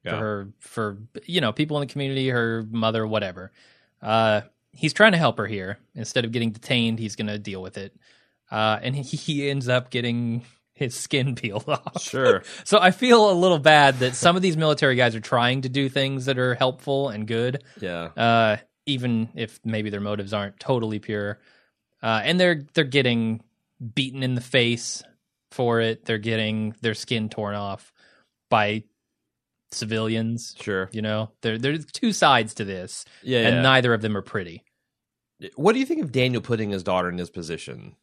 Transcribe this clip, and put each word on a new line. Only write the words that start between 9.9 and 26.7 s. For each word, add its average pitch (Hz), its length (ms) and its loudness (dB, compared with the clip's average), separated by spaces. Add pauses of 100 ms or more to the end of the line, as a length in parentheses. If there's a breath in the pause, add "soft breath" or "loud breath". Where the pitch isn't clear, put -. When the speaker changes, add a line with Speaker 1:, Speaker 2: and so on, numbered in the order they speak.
Speaker 2:
getting 117 540 -2 (280 soft breath)
his 123 220 -6
skin 135 400 -2
<laughs> - 20 -6
peeled - 320 -6
off. - 340 -4
Speaker 1:
Sure. 131 400 2 (220 loud breath)
Speaker 2:
So 208 140 4
I 185 120 8
feel 220 400 6
a 190 40 4
little 175 240 4
bad 143 420 8
that 127 140 0
some 170 220 4
of 185 60 0
these 180 140 2
military 151 400 2
guys 123 180 4
are 113 60 -8
trying 127 420 0
to 131 60 -6
do 135 200 0
things 135 380 -2
that 131 120 0
are 127 160 0
helpful 135 540 -2
and 107 180 -6
good. 120 380 -2 (160 loud breath)
Speaker 1:
Yeah. 85 240 -6 (120)
Speaker 2:
Uh, 113 400 4 (280)
even 120 500 -2
if 110 300 -8
maybe 107 260 -4
their 101 100 -6
motives 104 320 -6
aren't 101 280 -6
totally 113 400 -2
pure. 104 400 -6 (640 soft breath)
Uh, 110 200 0
and 165 160 0
they're, 175 240 2 (120)
they're 160 100 2
getting 120 580 2 (520)
beaten 135 280 -2
in 127 140 0
the 120 40 -2
face 120 640 0 (480)
for 117 300 0
it. 113 240 -2
They're 113 140 -2
getting 110 640 -2